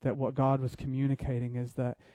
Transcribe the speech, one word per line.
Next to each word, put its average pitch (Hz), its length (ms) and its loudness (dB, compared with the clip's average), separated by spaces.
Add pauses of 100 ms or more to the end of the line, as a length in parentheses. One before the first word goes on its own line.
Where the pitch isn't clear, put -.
that 135 160 0
what 131 160 0
God 135 260 4
was 127 160 -4
communicating 131 800 0
is 123 180 -4
that 123 220 -2 (180)